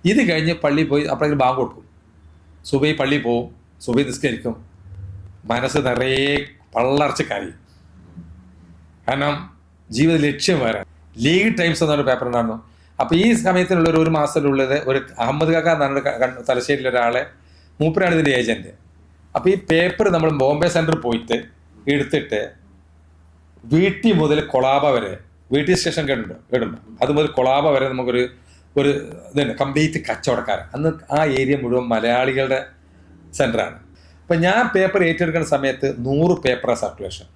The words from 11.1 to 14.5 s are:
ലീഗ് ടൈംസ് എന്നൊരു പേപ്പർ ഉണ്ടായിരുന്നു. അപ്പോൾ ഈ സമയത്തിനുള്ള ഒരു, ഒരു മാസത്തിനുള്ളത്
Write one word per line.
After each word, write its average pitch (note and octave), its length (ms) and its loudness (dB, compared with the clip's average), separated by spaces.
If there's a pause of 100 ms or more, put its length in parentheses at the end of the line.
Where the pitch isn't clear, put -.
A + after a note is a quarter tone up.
ലീഗ് G3 340 2
ടൈംസ് E3+ 260 0
എന്നൊരു D3 240 2
പേപ്പർ B2+ 220 0
ഉണ്ടായിരുന്നു. A2+ 260 -2 (460)
അപ്പോൾ C3 120 0 (100)
ഈ - 20 4 (180)
സമയത്തിനുള്ള F3+ 480 2
ഒരു, D#3+ 100 4
ഒരു D#3+ 140 2
മാസത്തിനുള്ളത് C#3+ 580 2 (160)